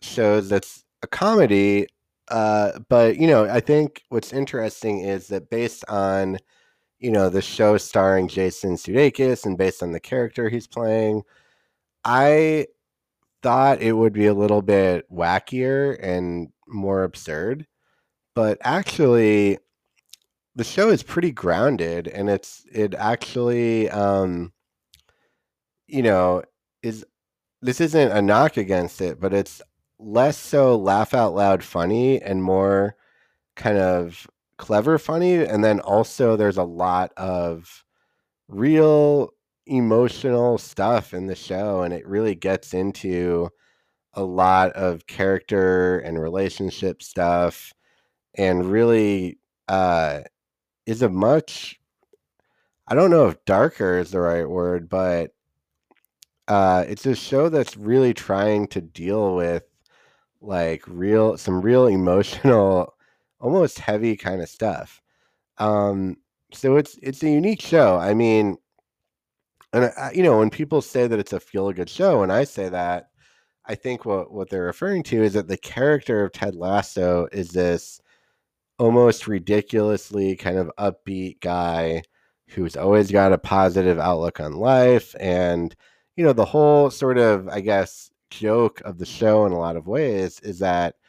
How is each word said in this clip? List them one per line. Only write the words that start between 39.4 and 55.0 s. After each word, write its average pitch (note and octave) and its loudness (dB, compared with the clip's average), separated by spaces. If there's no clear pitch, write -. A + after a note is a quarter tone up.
emotional A#2+ 0
stuff G2+ -4
in F#2 -8
the F#2 -8
show, F#2+ -6
and F2 -4
it E2+ -10
really G#2 -2
gets F#2+ -6
into F2+ -4
a G2+ -8
lot F#2 2
of F2+ -4
character F#2 0
and E2 -8
relationship F#2 -6
stuff, F2 -2
and F#2 0
really, G#2 2
uh, E2+ 0
is A2+ -6
a B2 2
much, G#2+ -2
I - -4
don't F3+ 4
know D#3+ 6
if - -6
darker G2+ 2
is F2 -4
the F#2 -2
right E2+ 0
word, F2 -4
but, F2+ -2